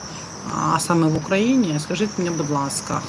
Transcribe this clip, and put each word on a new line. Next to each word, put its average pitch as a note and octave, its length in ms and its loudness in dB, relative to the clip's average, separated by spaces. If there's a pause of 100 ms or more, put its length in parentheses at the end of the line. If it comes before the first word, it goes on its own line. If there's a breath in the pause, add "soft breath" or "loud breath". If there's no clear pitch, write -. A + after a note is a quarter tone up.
(520 loud breath)
а D#3+ 280 2
саме E3 280 4
в D#3 80 4
Україні. F#3+ 640 2
Скажіть G3+ 380 -2
мені, F3 120 0
будь D3+ 200 -2
ласка, C#3 600 -2